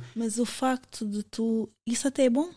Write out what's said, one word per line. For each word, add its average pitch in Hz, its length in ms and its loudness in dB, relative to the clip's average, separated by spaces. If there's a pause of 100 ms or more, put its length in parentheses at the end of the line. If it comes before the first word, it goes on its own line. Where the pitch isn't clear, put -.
(160)
Mas 226 220 -2
o 240 80 2
facto 262 600 -2
de 208 180 -4
tu, 226 440 -2 (180)
isso 240 220 0
até 269 160 2
é 247 60 6
bom, 294 260 2